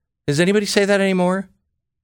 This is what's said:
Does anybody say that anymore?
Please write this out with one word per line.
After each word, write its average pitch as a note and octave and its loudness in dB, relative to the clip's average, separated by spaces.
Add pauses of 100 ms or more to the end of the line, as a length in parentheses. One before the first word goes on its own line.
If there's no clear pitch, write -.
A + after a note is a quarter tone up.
(260)
Does C#3+ -2
anybody G3 0
say G3+ 0
that G3 2
anymore? F#3+ -2 (560)